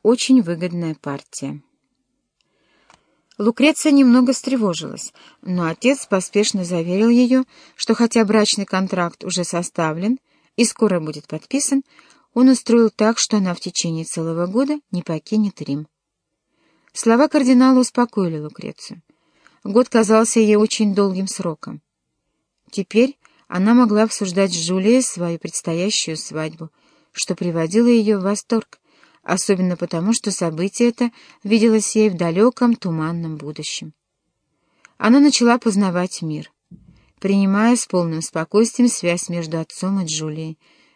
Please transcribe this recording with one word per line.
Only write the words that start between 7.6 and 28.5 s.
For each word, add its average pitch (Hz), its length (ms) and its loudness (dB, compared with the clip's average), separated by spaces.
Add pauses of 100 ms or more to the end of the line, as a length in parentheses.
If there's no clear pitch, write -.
что - 220 -2
хотя 226 280 2
брачный 208 400 2
контракт 185 600 -4
уже 180 180 -4
составлен 175 800 -4 (340)
и 240 100 2
скоро 196 360 0
будет 156 260 -10
подписан, - 560 -4 (500)
он 254 160 4
устроил 233 420 4
так, 220 280 0
что - 200 -2
она 185 160 0
в 175 60 -14
течение 165 440 -6
целого 165 420 -4
года 269 320 -2 (140)
не 175 100 -4
покинет 202 580 -4
Рим. 147 280 -8 (1040)
Слова 240 340 2
кардинала 262 540 4
успокоили 208 580 -2
Лукрецию. - 640 -14 (640)
Год 220 220 2
казался 220 500 2
ей 214 160 4
очень 208 400 0
долгим 190 320 -2
сроком. 156 560 -10 (880)
Теперь 226 480 0 (300)
она 196 260 2
могла 220 300 4
обсуждать 196 480 -2
с 175 40 -6
Джулией 185 460 2
свою 170 380 -6
предстоящую 170 760 -4
свадьбу, 156 540 -10 (400)
что - 240 -8
приводило 175 540 0
ее 214 320 2
в - 20 -6
восторг, 208 560 -4 (460)